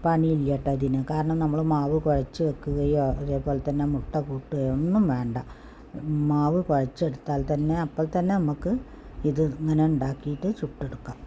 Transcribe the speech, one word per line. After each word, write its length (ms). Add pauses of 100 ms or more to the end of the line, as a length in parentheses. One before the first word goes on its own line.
പണിയില്ല 580
ട്ടോ 140
ഇതിന്. 240 (100)
കാരണം 320
നമ്മൾ 180 (120)
മാവ് 320
കുഴച്ച് 420
വെക്കുകയോ 560 (200)
അതേപോലെ 440
തന്നെ 280
മുട്ട 200 (140)
കൂട്ടുകയോ 480
ഒന്നും 360
വേണ്ട. 240 (920)
മാവ് 400
കുഴച്ചെടുത്താൽ 800
തന്നെ 320
അപ്പോൾ 320
തന്നെ 220
നമുക്ക് 340 (600)
ഇത് 120 (160)
ഇങ്ങനെ 320
ഉണ്ടാക്കിയിട്ട് 560 (120)
ചുട്ടെടുക്കാം. 680